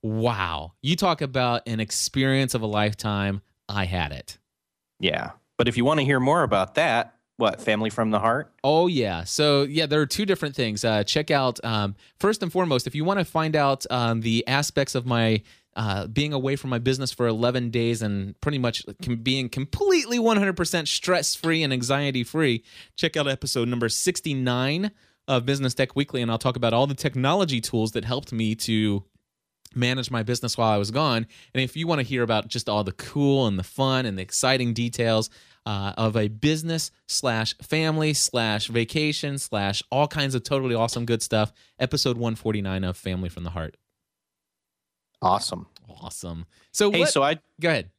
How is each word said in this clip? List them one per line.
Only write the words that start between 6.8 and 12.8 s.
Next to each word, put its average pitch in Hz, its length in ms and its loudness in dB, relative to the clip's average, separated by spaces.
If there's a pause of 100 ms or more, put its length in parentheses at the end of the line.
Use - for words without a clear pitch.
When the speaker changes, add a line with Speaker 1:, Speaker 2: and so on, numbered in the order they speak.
Speaker 2:
what, 110 240 2
Family 107 300 0
from 110 200 0
the 104 100 2
Heart? 117 340 0 (100)
Speaker 1:
Oh, 160 220 4
yeah. 104 380 0
So, 143 400 2
yeah, 151 200 0
there 147 160 2
are 147 60 2
two 214 180 -2
different 165 320 -2
things. 110 260 -2
Uh, 107 220 2
check 151 260 0
out, 135 320 2
um, 104 320 0 (240)
first 208 240 2
and 175 80 -2
foremost, 160 360 2